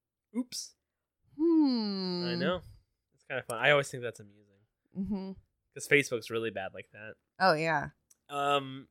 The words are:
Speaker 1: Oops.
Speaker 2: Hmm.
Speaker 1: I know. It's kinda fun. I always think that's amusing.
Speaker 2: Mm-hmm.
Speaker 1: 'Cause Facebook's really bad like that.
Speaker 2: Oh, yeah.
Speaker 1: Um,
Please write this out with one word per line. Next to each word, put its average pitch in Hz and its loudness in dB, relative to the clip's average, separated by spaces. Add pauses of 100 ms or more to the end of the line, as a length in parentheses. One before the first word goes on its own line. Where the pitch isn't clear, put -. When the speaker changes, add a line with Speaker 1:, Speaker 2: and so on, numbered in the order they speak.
(380)
Speaker 1:
Oops. - -8 (640)
Speaker 2:
Hmm. 220 4
Speaker 1:
I 175 -2
know. 175 0 (540)
It's - -20
kinda 123 -6
fun. 117 -6
I 131 6
always 143 4
think 123 -8
that's 113 -8
amusing. 104 -20 (560)
Speaker 2:
Mm-hmm. 190 -4 (420)
Speaker 1:
'Cause - -12
Facebook's 135 2
really 113 -4
bad 95 -8
like 98 -16
that. 107 -16 (260)
Speaker 2:
Oh, 185 4
yeah. 151 -2 (400)
Speaker 1:
Um, 139 -2